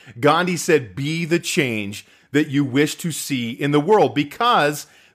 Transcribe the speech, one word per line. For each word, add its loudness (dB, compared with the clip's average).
Gandhi 2
said, 0
"Be -4
the 0
change -4
that 2
you 0
wish 0
to -8
see -4
in -4
the 4
world," 4
because 0